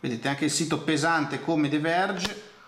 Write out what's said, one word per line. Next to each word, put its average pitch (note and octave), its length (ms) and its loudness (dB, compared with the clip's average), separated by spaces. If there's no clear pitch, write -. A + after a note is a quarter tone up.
Vedete A#2+ 280 -4
anche C#3 160 0
il D3 60 4
sito D#3 320 0
pesante D#3 580 2
come D#3 300 2
The D3+ 80 0
Verge F#3 720 -2